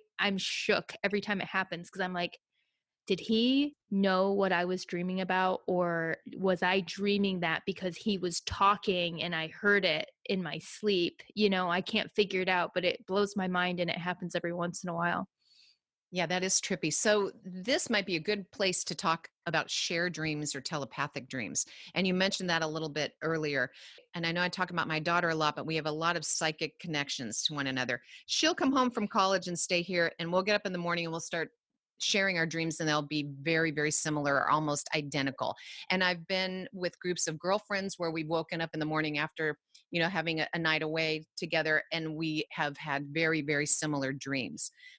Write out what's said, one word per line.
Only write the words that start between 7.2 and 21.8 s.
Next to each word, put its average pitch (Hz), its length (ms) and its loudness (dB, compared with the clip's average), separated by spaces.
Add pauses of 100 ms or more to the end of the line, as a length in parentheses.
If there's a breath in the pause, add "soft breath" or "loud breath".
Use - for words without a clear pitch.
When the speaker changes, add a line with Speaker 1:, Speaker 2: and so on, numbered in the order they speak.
Speaker 1:
that 165 260 0
because 185 280 -4
he 202 220 -2
was 175 240 -4
talking 180 800 2
and 170 140 -2
I 160 140 -2
heard 202 360 4
it 156 240 0 (160)
in 190 160 0
my 160 160 -4
sleep?" 180 640 0 (140)
You 202 160 4
know, 185 180 2
I 175 120 2
can't - 340 -2
figure 190 260 2
it 185 80 0
out, 180 240 2
but 180 100 0
it - 220 0
blows 202 300 2
my 185 120 0
mind 180 320 0
and 175 120 0
it - 80 -4
happens 175 340 -4
every 170 200 -2
once 170 300 -4
in 180 60 -6
a 170 60 -4
while. 175 340 0 (800 soft breath)
Speaker 2:
Yeah, 180 180 0
that 180 140 0
is 185 200 2
trippy. 160 320 -2
So 208 400 2 (100)
this 190 460 -2
might 208 160 2
be 185 100 -2
a 160 60 -2
good 202 300 -4
place 185 340 0
to 170 100 -4
talk 165 340 -2 (160)
about 165 240 0
shared 175 440 -2
dreams 151 420 -4
or 135 60 -8
telepathic 139 640 -4
dreams. 107 380 -4 (300 loud breath)